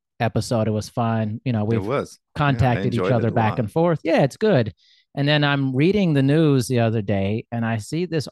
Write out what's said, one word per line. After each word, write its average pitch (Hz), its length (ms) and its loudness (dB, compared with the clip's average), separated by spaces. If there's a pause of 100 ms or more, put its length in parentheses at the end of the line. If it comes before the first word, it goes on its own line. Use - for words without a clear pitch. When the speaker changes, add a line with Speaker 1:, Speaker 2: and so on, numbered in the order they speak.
(200)
Speaker 1:
episode. 113 480 0
It 110 40 -2
was 107 180 -4
fun. 113 560 -2
You 131 60 -2
know, 107 100 0
Speaker 2:
It 107 60 -2
Speaker 1:
we've 110 180 0
Speaker 2:
was. 113 320 -4 (180)
Yeah, 151 60 -2
I 147 100 2
Speaker 1:
contacted 120 360 0
each 120 100 -2
Speaker 2:
enjoyed 95 140 0
it - 20 2
Speaker 1:
other 113 140 0
Speaker 2:
a 107 40 -2
Speaker 1:
back 110 200 0
Speaker 2:
lot. 92 80 -4
Speaker 1:
and 110 120 -4
forth. 165 320 0
Yeah, 285 200 2
it's 131 120 -4
good. 165 380 0 (440)
And 143 80 0
then 147 180 2
I'm 139 300 0
reading 175 380 2
the 139 100 2
news 143 460 2
the 123 120 2
other 113 200 0
day, 101 500 -2
and 117 140 -4
I 113 140 -2
see 156 260 -6
this 160 280 -4